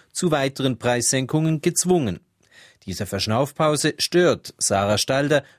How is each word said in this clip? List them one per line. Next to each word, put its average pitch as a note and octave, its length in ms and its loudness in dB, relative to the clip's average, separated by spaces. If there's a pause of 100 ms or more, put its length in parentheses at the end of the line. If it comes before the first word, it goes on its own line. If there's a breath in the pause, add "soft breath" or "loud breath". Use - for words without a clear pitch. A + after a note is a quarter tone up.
(120 soft breath)
zu F3+ 180 -2
weiteren C3+ 480 0
Preissenkungen C3 840 0
gezwungen. E3 600 0 (680 soft breath)
Diese G2 180 -6
Verschnaufpause C#3 960 0
stört - 580 0
Sarah G2+ 420 0
Stalder C#3 460 0 (140 soft breath)